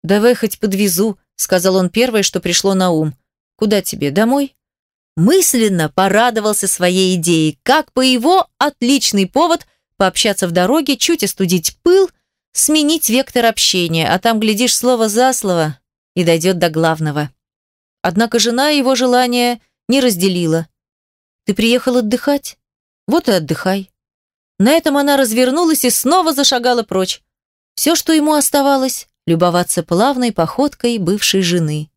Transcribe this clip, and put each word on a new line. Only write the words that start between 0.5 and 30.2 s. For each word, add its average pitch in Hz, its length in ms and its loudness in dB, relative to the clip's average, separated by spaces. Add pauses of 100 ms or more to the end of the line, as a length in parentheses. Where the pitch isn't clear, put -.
подвезу", 196 580 -2 (180)
сказал 185 400 0
он 185 140 2
первое, 220 340 0
что - 160 -2
пришло 190 360 -2
на 185 160 0
ум. 156 240 -2 (400)
"Куда 208 260 0
тебе, 143 300 -6
домой?" 247 440 0 (640)
Мысленно 208 720 2
порадовался 208 800 0
своей 185 480 0
идее. 160 480 0
Как 302 280 0
по - 80 -4
его, 262 480 2 (100)
отличный 240 680 0
повод 330 400 0 (300)
пообщаться 196 500 0
в 170 40 -4
дороге, 240 440 0
чуть 320 280 -2
остудить 185 580 -2
пыл, 370 280 4 (440)
сменить 302 560 0
вектор 247 360 0
общения, 170 600 0
а 185 120 0
там, 226 200 0
глядишь, 220 360 0
слово 233 340 0
за 247 240 2
слово 170 440 -2 (380)
и 180 80 0
дойдёт 170 360 0
до 170 100 0
главного. 156 640 -2 (680)
Однако 220 380 -2
жена 247 300 0
его 269 260 2
желания 240 640 0 (300)
не 269 100 4
разделила. 175 680 0 (840)
"Ты 190 60 -2
приехал 240 420 0
отдыхать? 247 640 -2 (480)
Вот 320 200 0
и 240 40 0
отдыхай". 185 580 -2 (720)
На 208 100 4
этом 311 280 2
она 285 200 2
развернулась 262 680 0
и 247 60 2
снова 320 420 0
зашагала 247 520 0
прочь. - 400 -6 (500)
Всё, 330 220 0
что 320 180 -2
ему 302 220 2
оставалось, 277 720 0 (180)
любоваться 175 560 0
плавной 233 500 0